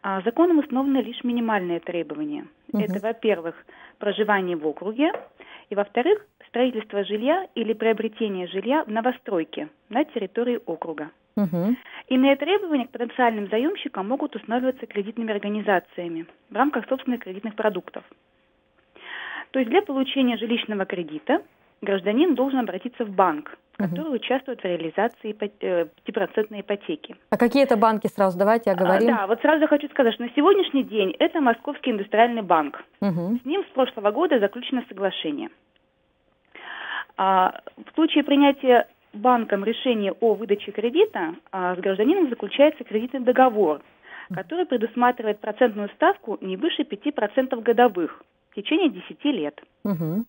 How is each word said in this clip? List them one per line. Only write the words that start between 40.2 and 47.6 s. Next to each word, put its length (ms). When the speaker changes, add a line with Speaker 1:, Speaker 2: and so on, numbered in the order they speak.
Speaker 1:
о 140
выдаче 380
кредита, 600
а, 220
с 40
гражданином 500
заключается 560
кредитный 360
договор, 600
Speaker 2:
Мгм. 80
Speaker 1:
который 280
предусматривает 760
процентную 560
ставку 440
не 160
выше 280
пяти 280
процентов 500